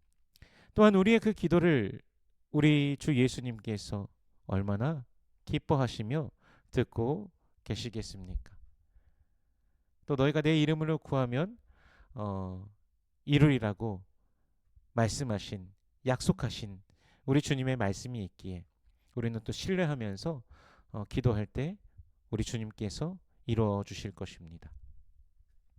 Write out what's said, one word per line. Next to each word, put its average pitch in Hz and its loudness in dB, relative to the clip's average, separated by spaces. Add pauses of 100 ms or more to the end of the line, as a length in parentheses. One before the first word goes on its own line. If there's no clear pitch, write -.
(720)
또한 214 8
우리의 214 6
그 220 0
기도를 160 2 (520)
우리 147 4
주 156 0
예수님께서 113 -2 (400)
얼마나 104 -2 (420)
기뻐하시며 127 -2 (400)
듣고 143 -2 (340)
계시겠습니까? 98 -10 (1500)
또 147 -2
"너희가 143 2
내 156 4
이름으로 156 2
구하면, 139 -2 (560)
어, 95 -8 (600)
이루리라"고 113 4 (920)
말씀하신, 107 -2 (360)
약속하신 117 -2 (440)
우리 135 4
주님의 131 -2
말씀이 113 -4
있기에 90 -12 (500)
우리는 117 -4
또 - -8
신뢰하면서, 147 -4 (480)
어, 107 -8
기도할 107 0
때 165 -8 (520)
우리 107 -4
주님께서 113 -8 (280)
이루어 107 2
주실 98 -10
것입니다. 82 -14 (1080)